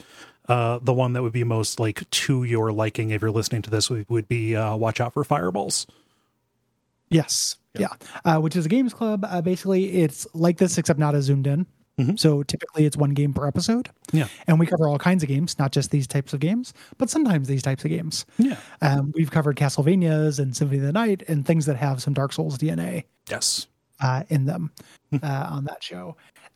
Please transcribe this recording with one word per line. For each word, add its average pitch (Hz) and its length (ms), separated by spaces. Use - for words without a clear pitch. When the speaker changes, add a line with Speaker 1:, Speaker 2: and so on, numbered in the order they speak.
Speaker 1:
Uh, 120 320
the 127 140
one 123 200
that 123 80
would 117 100
be 120 120
most, 113 360
like, 110 300
to 131 340
your 113 260
liking 110 400
if 107 120
you're 110 100
listening 107 300
to 107 80
this 107 200
would, 110 180
would 113 200
be, 113 260
uh, 107 220
Watch 110 240
Out 120 120
for 147 120
Fireballs. 175 600
Speaker 2:
Yes. - 480
Speaker 1:
Yeah. 98 140
Speaker 2:
Yeah. 165 120
Uh, 156 40
which 156 140
is 170 120
a - 20
games 240 260
club. 214 340
Uh, 180 120
basically, 185 600
it's - 320
like 165 240
this, 180 200
except 160 200
not 147 180
as 143 80
zoomed 135 220
in. 147 200
Speaker 1:
Mm-hmm. 143 180
Speaker 2:
So 147 260
typically - 440
it's 147 100
one 147 140
game 143 220
per 139 140
episode. 226 420
Speaker 1:
Yeah. 156 140
Speaker 2:
And 160 100
we 165 80
cover 156 220
all 143 100
kinds 180 240
of 147 60
games, 143 320
not 135 100
just 139 220
these 139 160
types 135 240
of 143 80
games, 214 340
but 254 100
sometimes 202 380
these 135 160
types 135 220
of 151 60
games. 165 360
Speaker 1:
Yeah. 247 200
Speaker 2:
Um, 143 320
we've 160 160
covered 147 260
Castlevanias 156 840
and 131 160
Symphony 139 240
of 139 60
the 143 60
Night 208 360
and 147 180
things 160 200
that 147 100
have 135 260
some 147 100
Dark 139 200
Souls 156 260
D 156 100
N 165 120
A, - 240
Speaker 1:
Yes. - 380
Speaker 2:
uh, 131 280
in 139 180
them, 165 260
Speaker 1:
Hmm. 143 100
Speaker 2:
uh, 143 280
on 139 160
that - 180
show. 180 320